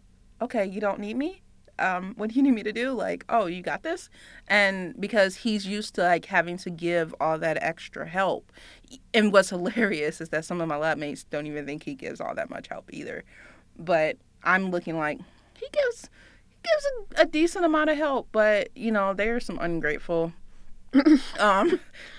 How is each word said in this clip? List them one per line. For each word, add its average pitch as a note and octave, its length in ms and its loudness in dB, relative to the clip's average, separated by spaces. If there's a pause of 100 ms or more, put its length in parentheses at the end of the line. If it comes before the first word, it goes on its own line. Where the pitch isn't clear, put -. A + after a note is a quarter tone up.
(400)
okay, A3+ 240 0
you G3 160 -6
don't G3+ 180 -2
need G#3 200 -6
me? E4+ 240 -6 (360)
Um, F#3 380 -2
what A3 140 -4
do A3 60 -2
you C#4 60 4
need C#4 120 6
me G#3+ 80 -4
to G#3+ 100 -4
do?" A#3+ 200 -2
Like, F#3+ 360 -4
"Oh, A3 160 2
you F3+ 160 -6
got E3+ 220 -6
this?" E4+ 260 -6 (400)
And F#3+ 500 2
because G3 380 2
he's G#3+ 300 -2
used G#3 300 -6
to, G3+ 80 0
like, E3+ 200 4
having F3 340 0
to - 120 -10
give E3+ 500 -2
all D#3+ 180 0
that D#3+ 240 -2
extra - 460 -6
help. F3+ 420 -2 (640)
And G#3 180 4
what's F#3+ 200 6
hilarious F3+ 720 -2
is D#3+ 80 -10
that D#3+ 160 -4
some F3+ 160 -4
of D#3+ 60 -2
my D3 100 -2
lab D#3 180 0
mates D3 280 -8
don't D3+ 220 -6
even D3 200 -8
think D3 160 -8
he C#3+ 120 -8
gives - 240 -10
all - 160 -6
that - 140 -6
much - 200 -12
help - 260 -12
either. - 300 -10 (540)
But D#3+ 380 2 (260)
I'm F#3 280 2
looking F3 280 -4
like, D3+ 200 -2 (400)
"He A#4+ 120 -12
gives, C5+ 380 -2 (400)
he - 140 -20
gives D#5 240 0 (320)
a, D#4+ 40 8
a E4+ 40 4
decent E4+ 400 2
amount D#4 240 4
of D4 80 0
help, C#4+ 340 0
but, G#3+ 420 4
you A3+ 160 -2
know, G3 220 2
there G3+ 240 0
are B3 40 -2
some - 180 -6
ungrateful, E3 720 -2 (640)
<coughs> C#4+ 440 6
um, G#3 400 4 (400)